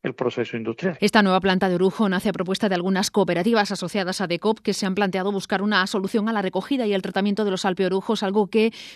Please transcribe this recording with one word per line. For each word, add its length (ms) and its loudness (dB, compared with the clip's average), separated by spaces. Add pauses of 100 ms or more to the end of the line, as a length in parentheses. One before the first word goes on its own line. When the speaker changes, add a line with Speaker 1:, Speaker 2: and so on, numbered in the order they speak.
Speaker 1:
el 140 -4
proceso 420 -2
industrial. 440 -4
Speaker 2:
Esta 240 6
nueva 160 4
planta 280 2
de 60 2
orujo 340 2
nace 200 0
a 40 0
propuesta 360 -4
de 80 0
algunas 340 0
cooperativas 640 2
asociadas 480 -4
a 80 -2
decop 320 -2
que 120 -2
se 140 -2
han 80 0
planteado 380 0
buscar 280 -2
una 280 2
solución 400 -2
a 40 -2
la 80 0
recogida 460 -2
y 80 2
el 80 0
tratamiento 420 0
de 60 0
los 140 -4
alpeorujos, 580 0
algo 240 2
que 260 2 (240)